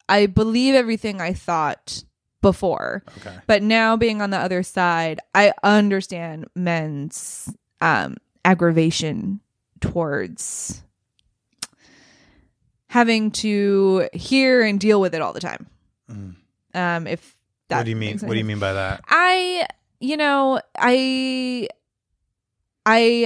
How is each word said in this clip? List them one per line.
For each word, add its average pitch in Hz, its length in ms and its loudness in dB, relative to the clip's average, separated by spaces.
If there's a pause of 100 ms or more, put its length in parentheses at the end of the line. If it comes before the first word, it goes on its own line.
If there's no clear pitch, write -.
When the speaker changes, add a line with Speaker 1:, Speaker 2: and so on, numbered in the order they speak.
Speaker 1:
I 202 180 6
believe 226 480 2
everything 220 460 0
I 175 120 -4
thought - 680 -4 (400)
before. 190 640 0 (140)
Speaker 2:
Okay. 196 180 -16 (100)
Speaker 1:
But 202 160 4
now 220 340 4
being 220 240 0
on 202 100 -2
the 190 80 -2
other 180 260 -2
side, 165 560 -2 (120)
I 202 200 6 (100)
understand 190 960 0
men's, 156 920 -6 (320)
um, 98 360 0 (280)
aggravation 165 960 0 (420)
towards - 1000 -6 (2000)
having 226 420 2
to 196 840 2
hear 262 520 2
and 202 160 0
deal 208 200 4
with 180 140 0
it 160 80 -4
all 95 100 -4
the - 80 -10
time. - 260 -10 (440)
Speaker 2:
Mm. 98 240 -14 (400)
Speaker 1:
Um, 175 320 -4
if - 300 -10 (320)
that 165 100 -2
Speaker 2:
What 120 60 -2
do 113 60 -4
you 110 60 -4
mean? 107 140 -4
Speaker 1:
makes 104 120 -8
Speaker 2:
What 113 80 -8
do 113 60 -2
you 113 40 0
Speaker 1:
sense. 107 80 -4
Speaker 2:
mean 104 100 -6
by 98 140 -2
that? 95 360 -4
Speaker 1:
I, 359 580 0 (340)
you 285 160 -4
know, 277 440 0 (180)
I, 262 880 -2 (1160)
I 220 120 6 (280)